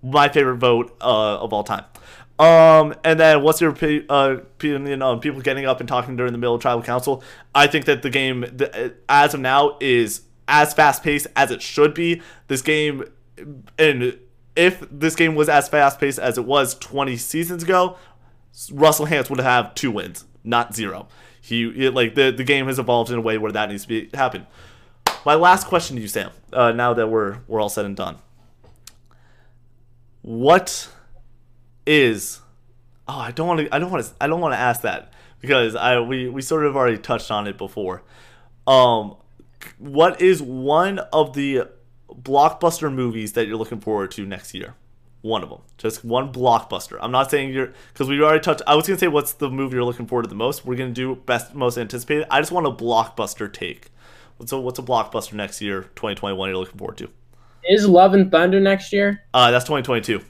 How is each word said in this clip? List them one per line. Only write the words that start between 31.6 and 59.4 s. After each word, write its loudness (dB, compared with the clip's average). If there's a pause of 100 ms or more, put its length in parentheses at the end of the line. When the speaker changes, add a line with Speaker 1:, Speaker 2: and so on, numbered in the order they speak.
Speaker 1:
is, 0 (680)
oh, -12
I -12
don't -6
wanna, -2
I 0
don't -6
wanna, -4 (160)
I -2
don't -2
wanna -2
ask -2
that -8 (280)
because 2
I, 0
we, -4
we -10
sort -2
of 0
already 2
touched -6
on -4
it -12
before. -8 (640)
Um, 4 (600)
what 2
is 4
one -2 (120)
of 0
the -2 (440)
blockbuster 0
movies -6
that -2
you're -6
looking -8
forward -4
to -12
next -14
year? -16 (460)
One -6
of -18
'em. -20 (200)
Just -8
one -4
blockbuster. -2
I'm -8
not 0
saying -2
you're, -6 (220)
'cause -4
we 0
already 4
touched, -2
I 4
was 2
gonna -2
say 0
what's -2
the -6
movie -6
you're 0
looking -6
forward -2
to -10
the -14
most. -4
We're -4
gonna -8
do -6
best, -6
most -2
anticipated. -6
I 2
just -4
want -2
a -2
blockbuster -4
take. -12 (480)
What's -14
a, -6
what's -8
a -12
blockbuster -4
next -10
year, -8 (120)
twenty -8
twenty-one, -6
you're -6
looking -10
forward -14
to? -14 (540)
Speaker 2:
Is 4
Love 8
and 4
Thunder 4
next 0
year? -2 (100)
Speaker 1:
Uh, 6